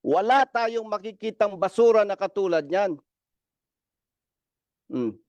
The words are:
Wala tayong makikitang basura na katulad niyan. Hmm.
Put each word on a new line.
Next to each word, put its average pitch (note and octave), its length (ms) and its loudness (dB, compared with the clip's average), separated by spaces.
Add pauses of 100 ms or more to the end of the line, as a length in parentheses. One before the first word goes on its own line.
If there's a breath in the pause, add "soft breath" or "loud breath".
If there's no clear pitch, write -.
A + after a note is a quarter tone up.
Wala G#3+ 400 2
tayong A3+ 400 -4
makikitang G#3 720 -4
basura G#3+ 480 4
na G3+ 80 -6
katulad F#3+ 480 -2
niyan. F3+ 320 -2 (2000)
Hmm. A#2 240 -6 (120)